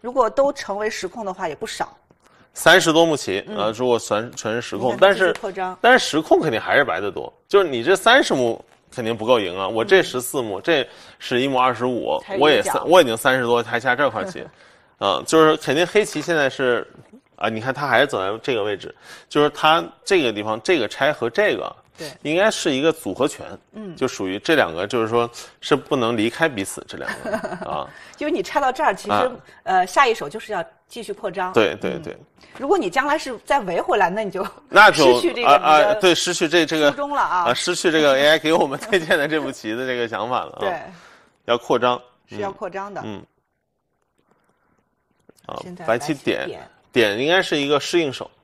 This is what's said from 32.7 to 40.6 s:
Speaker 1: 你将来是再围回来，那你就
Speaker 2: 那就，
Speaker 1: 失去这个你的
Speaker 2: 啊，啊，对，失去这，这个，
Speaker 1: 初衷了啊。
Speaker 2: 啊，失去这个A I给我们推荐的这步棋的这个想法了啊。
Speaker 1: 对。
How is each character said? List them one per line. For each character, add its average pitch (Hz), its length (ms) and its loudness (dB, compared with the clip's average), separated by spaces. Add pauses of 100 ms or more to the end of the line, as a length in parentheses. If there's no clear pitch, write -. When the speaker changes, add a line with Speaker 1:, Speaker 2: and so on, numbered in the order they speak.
Speaker 1:
你 220 140 -2
将 262 160 -2
来 294 100 0
是 262 280 -8
再 277 160 0
围 185 200 -4
回 277 160 0
来， 185 140 2
那 214 140 -4
你 190 80 -8
就 185 120 -6 (240)
Speaker 2:
那 202 220 8
就， 135 240 6
Speaker 1:
失 123 60 2
去 - 120 0
这 - 100 -6
个 120 100 4
你 - 20 10
的 147 60 6
Speaker 2:
啊， 156 200 6
啊， 208 200 4
对， 185 120 6
失 175 220 0
去 170 140 0
这， 160 180 4
这 160 100 -4
个， 147 140 4
Speaker 1:
初 - 60 -8
衷 285 180 -6
了 269 60 0
啊。 175 300 0
Speaker 2:
啊， 127 40 2
失 - 180 -4
去 175 160 0
这 160 120 2
个 139 180 4
A 147 120 4
I 156 100 4
给 156 120 0
我 165 140 4
们 139 100 -6
推 208 220 -2
荐 170 180 0
的 147 120 0
这 156 120 -2
步 135 120 -6
棋 110 240 -6
的 127 100 -6
这 127 80 -4
个 120 140 -2
想 107 200 -4
法 117 160 -2
了 73 100 -12
啊。 - 40 -18
Speaker 1:
对。 165 180 -4 (680)